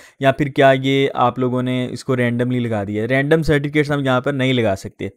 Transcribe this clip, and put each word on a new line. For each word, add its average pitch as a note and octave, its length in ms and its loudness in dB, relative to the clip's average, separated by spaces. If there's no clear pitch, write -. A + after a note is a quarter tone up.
या C3+ 100 4
फिर C3 180 -2
क्या C3+ 220 6
ये C3+ 440 2
आप B2 240 0
लोगों B2+ 240 -2
ने B2+ 240 -4
इसको A#2 260 -6
रैंडमली B2 460 0
लगा A2+ 240 -2
दिया G#2 180 -4
है। A2+ 60 -4
रैंडम C#3+ 340 2
सर्टिफिकेट्स D3 500 0
हम C#3+ 140 -2
यहाँ B2+ 160 2
पर C#3+ 120 -2
नहीं C3 200 0
लगा A2 220 2
सकते। G2 420 -10